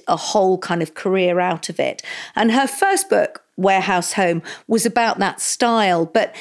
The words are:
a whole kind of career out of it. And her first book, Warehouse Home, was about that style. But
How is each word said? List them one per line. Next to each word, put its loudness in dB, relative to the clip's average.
a 0
whole 2
kind -4
of -6
career 0
out -2
of -6
it. -4
And 2
her 2
first 0
book, 0
Warehouse 0
Home, 0
was 0
about 0
that -2
style. 2
But 0